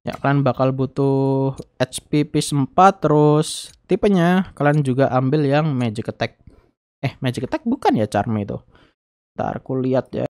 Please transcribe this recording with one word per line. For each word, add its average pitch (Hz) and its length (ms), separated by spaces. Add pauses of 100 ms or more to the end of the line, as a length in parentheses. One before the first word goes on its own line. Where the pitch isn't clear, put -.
Ya, - 160
kalian 139 240
bakal 131 320
butuh 135 800 (240)
H - 320
P 147 160
pis 151 320
empat, 180 480
terus 151 720 (100)
tipenya 185 720
kalian 147 240
juga 131 320
ambil 131 320
yang 147 320
Magic 117 320
Attack. - 320 (640)
Eh, 135 160
Magic 127 280
Attack 311 200
bukan 269 320
ya, 104 80
Charm 104 320
itu? 101 160 (800)
Ntar - 240
aku 131 200
lihat 127 320
ya. 120 200